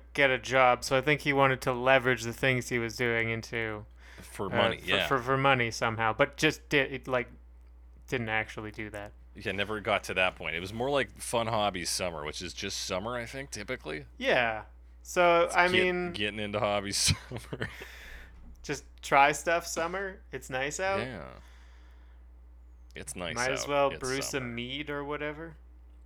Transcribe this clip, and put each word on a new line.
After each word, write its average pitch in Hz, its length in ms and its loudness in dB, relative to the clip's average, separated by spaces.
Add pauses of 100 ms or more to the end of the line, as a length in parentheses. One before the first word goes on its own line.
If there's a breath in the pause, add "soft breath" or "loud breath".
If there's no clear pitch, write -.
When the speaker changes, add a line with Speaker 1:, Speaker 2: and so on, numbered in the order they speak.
(140)
Speaker 1:
get 139 160 4
a 127 80 2
job, 123 460 4
so 135 140 2
I 131 40 2
think 147 200 2
he 147 120 0
wanted 135 280 4
to 135 120 0
leverage 123 500 4
the 117 100 -4
things 127 360 0
he 123 100 0
was 117 160 -4
doing 117 340 0
into, 113 560 -6 (360 loud breath)
Speaker 2:
For - 260 -6
Speaker 1:
uh, 107 80 -2
Speaker 2:
money, 117 220 2
Speaker 1:
for, 87 120 -6
Speaker 2:
yeah. 95 180 2
Speaker 1:
for, 139 120 2
for 127 180 0
money 131 340 4
somehow, 113 420 0
but 139 240 0
just - 320 0
di-, 151 80 2
it, 135 300 -2
like, 127 200 0 (800)
didn't 117 220 -4
actually 110 420 -4
do 107 200 -10
that. 104 200 -10 (240)
Speaker 2:
Yeah, 104 180 -6
never 101 260 -2
got 101 260 2
to 104 100 -6
that 92 200 4
point. 80 200 -6
It 85 40 -4
was 95 140 -6
more 123 180 -2
like 135 180 2 (100)
fun 117 280 -2
hobbies 101 420 0
summer, 82 340 -4
which 76 200 -8
is 85 100 -8
just - 320 -6
summer, 101 300 -4
I 120 100 -8
think, 135 240 -12
typically. 131 560 -8 (140)
Speaker 1:
Yeah. 123 440 2 (380)
So, 170 440 4
Speaker 2:
It's 170 100 -2
Speaker 1:
I 180 140 6
Speaker 2:
get-, 180 140 4
Speaker 1:
mean, 180 280 -2
Speaker 2:
getting 104 280 -4
into 104 200 -2
hobbies 101 380 0
<laughs> - 160 2 (160)
summer. 120 380 -8 (960 loud breath)
Speaker 1:
just - 220 -8 (180)
try 143 300 8
stuff 165 340 0
summer. 185 540 -6 (120)
It's 135 200 -10
nice 135 280 -4
out. 190 200 0
Speaker 2:
Yeah. 117 220 -6 (1700 soft breath)
It's - 200 -12
nice 87 200 -4
Speaker 1:
Might 127 160 0
as 117 120 -4
Speaker 2:
out. 127 60 -6
Speaker 1:
well 139 200 4
Speaker 2:
It's 80 100 -6
Speaker 1:
brew 135 220 -2
Speaker 2:
summer. - 0 -
Speaker 1:
some 123 340 -6
mead 135 360 -8
or 143 120 -6
whatever. 147 520 -8 (500)